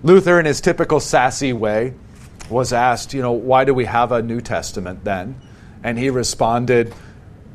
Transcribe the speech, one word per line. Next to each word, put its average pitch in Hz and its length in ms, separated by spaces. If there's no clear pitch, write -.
Luther, 175 340
in 160 80
his 143 140
typical 156 400
sassy 131 520
way, 110 400
was 123 240
asked, 120 400
you 135 80
know, 123 120
"Why 127 320
do 139 100
we 123 120
have 120 260
a 117 100
New 117 180
Testament 92 640
then?" 98 300
And 117 160
he 131 100
responded, 120 840